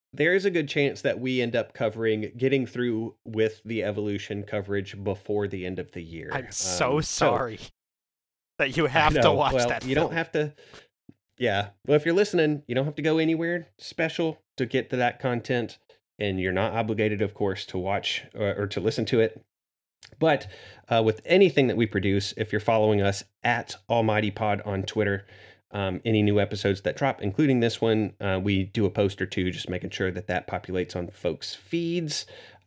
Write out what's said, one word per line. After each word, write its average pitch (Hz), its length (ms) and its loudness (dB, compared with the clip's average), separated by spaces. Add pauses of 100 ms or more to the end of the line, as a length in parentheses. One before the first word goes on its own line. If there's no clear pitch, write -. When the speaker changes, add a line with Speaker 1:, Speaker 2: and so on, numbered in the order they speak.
(140)
Speaker 1:
There 151 200 2
is 190 120 2
a 202 60 0
good 165 160 0
chance 143 340 0
that 110 180 0
we 127 220 0
end 117 140 0
up 110 180 -2
covering, 110 640 -2
getting 131 280 2
through 117 500 -4 (100)
with 110 400 -2
the 110 180 -4
Evolution 101 600 -4
coverage 98 600 -6
before 101 440 -2
the 95 180 -6
end 92 120 -6
of 90 140 -10
the 90 100 -12
year. 82 320 -12
Speaker 2:
I'm 127 180 -8
so 131 460 -2
Speaker 1:
Um, 156 40 0
so - 260 -2
Speaker 2:
sorry 117 320 -2 (1000)
that 135 200 -2
you 160 100 2
Speaker 1:
I - 20 2
Speaker 2:
have 151 240 4
to 143 80 4
Speaker 1:
know. - 120 6
Speaker 2:
watch 131 200 2
Speaker 1:
Well, 120 160 2
Speaker 2:
that 120 160 -4
Speaker 1:
you 131 100 0
Speaker 2:
film. 156 120 2
Speaker 1:
don't 160 80 -4
have 165 160 -4
to 151 220 -2 (840)
yeah. 101 300 0 (180)
Well, 143 80 4
if 151 100 2
you're 170 80 2
listening, 165 540 2
you 120 80 -2
don't 135 100 2
have 147 100 -6
to 156 60 -8
go 156 160 2
anywhere 165 520 0 (100)
special 160 600 -4 (160)
to 131 80 0
get 123 260 0
to 127 60 -2
that 123 220 0
content, 120 600 -2 (400)
and 98 200 0
you're 92 120 0
not 98 220 0
obligated, 107 480 0
of 101 120 -2
course, 95 340 -2
to - 100 -6
watch 95 480 -2 (100)
or, 101 200 -2
or 101 120 -2
to 101 140 -4
listen 110 240 0
to 113 160 2
it. - 200 -2 (800)
But, 226 280 2 (420)
uh, 117 160 4
with 110 200 2
anything 165 420 6
that 101 100 0
we 117 80 4
produce, 101 500 0
if 107 160 -4
you're 107 80 0
following 107 420 4
us 101 220 0 (200)
at 120 320 -2 (140)
Almighty 110 420 2
Pod 104 340 -2
on 98 180 -2
Twitter, 101 420 -2 (460)
um, 95 320 -4
any 110 200 4
new 104 160 4
episodes 101 420 0
that - 160 -2
drop, 135 240 0
including 127 380 2
this 117 200 0
one, 110 400 2
uh, 95 240 0
we 98 220 2
do 101 200 0
a 92 40 4
post 101 320 0
or 95 40 -2
two, 92 260 -2
just - 180 -8
making 90 220 -6
sure 92 200 -2
that 90 160 -8
that 90 200 -4
populates 92 480 -4
on 87 140 -6
folks' - 460 -6
feeds. 170 680 -4 (420)